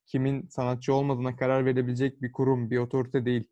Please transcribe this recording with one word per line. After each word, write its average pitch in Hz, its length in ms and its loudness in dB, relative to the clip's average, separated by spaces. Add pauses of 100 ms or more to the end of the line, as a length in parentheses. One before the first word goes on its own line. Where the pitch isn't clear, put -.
kimin 135 420 -2
sanatçı 127 460 -2
olmadığına 131 420 0
karar 131 280 2
verebilecek 127 580 0
bir 123 100 -4
kurum, 127 380 0
bir 123 80 0
otorite 123 460 -2
değil. 120 260 0